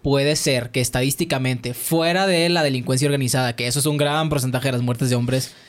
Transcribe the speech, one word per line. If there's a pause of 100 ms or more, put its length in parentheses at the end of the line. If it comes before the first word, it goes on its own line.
puede
ser
que
estadísticamente,
fuera
de
la
delincuencia
organizada,
que
eso
es
un
gran
porcentaje
de
las
muertes
de
hombres, (160)